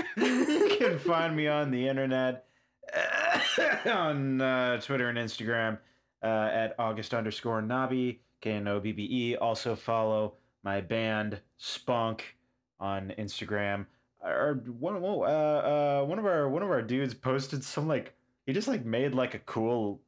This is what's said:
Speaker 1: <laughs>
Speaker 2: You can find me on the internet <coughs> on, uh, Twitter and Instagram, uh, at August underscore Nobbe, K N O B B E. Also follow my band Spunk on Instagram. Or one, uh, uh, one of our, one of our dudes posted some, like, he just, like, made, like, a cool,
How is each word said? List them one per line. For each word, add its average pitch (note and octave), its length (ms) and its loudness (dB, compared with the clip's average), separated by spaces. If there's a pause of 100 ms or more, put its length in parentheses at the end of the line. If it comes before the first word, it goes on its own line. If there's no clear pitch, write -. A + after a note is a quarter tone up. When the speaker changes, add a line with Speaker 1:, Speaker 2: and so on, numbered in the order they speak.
(100)
Speaker 1:
<laughs> - 60 -10
Speaker 2:
You C#4 600 4
can E3+ 220 2
find E3 380 2
me D3+ 100 2
on D3 240 2
the B2 160 0
internet C3 600 0 (460)
<coughs> - 920 0
on, D3 540 2
uh, B2+ 400 2
Twitter B2 280 0
and A#2+ 100 -2
Instagram, A2+ 600 -2 (440)
uh, A2 40 -2 (260)
at A2+ 260 0
August A2 360 -2
underscore A2 480 -2
Nobbe, B2+ 540 0 (240)
K A2 120 -2
N G#2 160 -2
O G2+ 120 0
B G#2+ 120 -2
B G#2 180 -6
E. A#2+ 260 0
Also A2+ 380 0
follow A2 600 0 (300)
my G2 160 0
band G#2+ 600 -2 (160)
Spunk - 800 -2 (440)
on G2 380 -4
Instagram. G2+ 680 -2 (380)
Or G#2+ 300 2 (240)
one, F3+ 180 -4
uh, - 100 -4
uh, D3 1000 2
one E3+ 140 -2
of G#3+ 80 -2
our, D#3 220 2
one D#3 140 0
of G3+ 80 -2
our C3 120 2
dudes B2 320 0
posted C3+ 480 -2
some, D3+ 240 -4
like, C#3 280 -2 (320)
he C3+ 60 0
just, G#3 140 0
like, A3 180 -2
made, B2 300 0
like, B2+ 200 0
a A2 60 -8
cool, A2+ 680 0